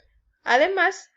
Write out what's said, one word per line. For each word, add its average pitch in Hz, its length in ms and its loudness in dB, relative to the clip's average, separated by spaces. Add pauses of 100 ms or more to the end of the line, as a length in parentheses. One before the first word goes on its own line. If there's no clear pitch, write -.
(440)
Además, 359 720 0